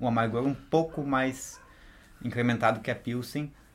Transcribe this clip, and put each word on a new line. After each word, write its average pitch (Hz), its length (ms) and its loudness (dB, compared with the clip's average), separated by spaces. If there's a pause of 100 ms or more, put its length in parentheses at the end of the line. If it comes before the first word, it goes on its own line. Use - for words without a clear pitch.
um 123 80 0
amargor 117 380 2
um 139 80 0
pouco 160 500 0
mais 131 560 -2 (640)
incrementado 120 560 2
que - 100 -4
a 120 40 -2
Pilsen, 123 580 -6 (220)